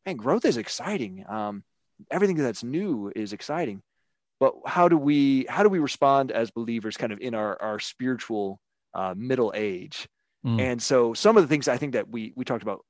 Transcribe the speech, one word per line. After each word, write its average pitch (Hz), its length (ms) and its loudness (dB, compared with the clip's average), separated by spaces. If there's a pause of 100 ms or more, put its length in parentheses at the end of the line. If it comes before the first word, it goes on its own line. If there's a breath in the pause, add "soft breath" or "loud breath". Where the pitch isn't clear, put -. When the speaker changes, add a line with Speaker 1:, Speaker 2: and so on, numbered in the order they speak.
Speaker 1:
Man, 180 120 -6
growth 131 280 0
is 202 140 4
exciting. 107 720 -6
Um, 104 360 -8 (460)
everything 180 260 2
that's 131 260 -2
new 127 540 -4
is 104 160 -6
exciting. 120 500 -8 (580)
But 131 140 4 (120)
how 175 220 4
do 170 100 6
we, 139 500 4
how - 140 0
do 208 80 8
we 190 80 2
respond 139 540 2
as 113 180 -2
believers 113 480 -6
kind 117 140 -4
of 104 80 -10
in 120 140 -6
our, 107 280 -4
our 107 180 -4
spiritual, 110 800 -4 (320)
uh, 92 240 -4
middle 120 400 0
age? 101 500 -6 (380)
Speaker 2:
Mm. 117 160 0
Speaker 1:
And 123 220 -2
so 120 320 4
some 214 220 6
of 208 60 10
the 147 60 2
things 147 200 0
I 123 100 0
think 139 160 -4
that 107 140 -2
we, 110 280 -10
we 127 80 -6
talked 113 200 -4
about, 104 260 -6